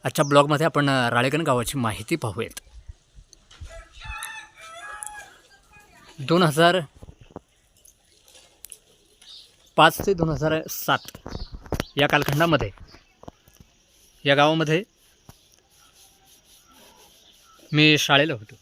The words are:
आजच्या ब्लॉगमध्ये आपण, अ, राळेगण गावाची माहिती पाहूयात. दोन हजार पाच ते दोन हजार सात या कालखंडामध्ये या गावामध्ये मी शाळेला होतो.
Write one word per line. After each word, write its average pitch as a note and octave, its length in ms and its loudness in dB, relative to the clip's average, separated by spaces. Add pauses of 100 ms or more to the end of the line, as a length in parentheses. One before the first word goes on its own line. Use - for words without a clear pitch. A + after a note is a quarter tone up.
आजच्या D3 220 0
ब्लॉगमध्ये C#3+ 400 4
आपण, D3 240 0
अ, B2+ 200 2
राळेगण C3 320 0
गावाची C3+ 360 -2
माहिती A2+ 380 -4
पाहूयात. A#2 440 -8 (3500)
दोन E3 240 0
हजार E3+ 360 4 (3000)
पाच D#3+ 300 6
ते G3 80 -2
दोन E3 160 -2
हजार D#3 400 -4
सात - 480 -6 (800)
या C#3+ 100 2
कालखंडामध्ये D3 600 0 (1600)
या C#3 100 4
गावामध्ये D#3 480 2 (3000)
मी D3+ 260 6
शाळेला D3 360 2
होतो. G#2+ 280 -14